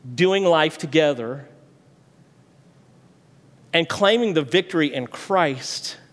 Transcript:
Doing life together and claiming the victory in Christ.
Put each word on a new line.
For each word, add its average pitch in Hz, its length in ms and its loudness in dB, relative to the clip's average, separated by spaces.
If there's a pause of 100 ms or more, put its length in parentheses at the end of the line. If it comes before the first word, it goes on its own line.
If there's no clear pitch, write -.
(140)
Doing 190 320 2
life 160 320 2
together 139 720 -2 (2250)
and 165 160 2
claiming 214 440 2
the 156 100 2
victory 160 500 0
in 127 140 -6
Christ. - 920 -4 (160)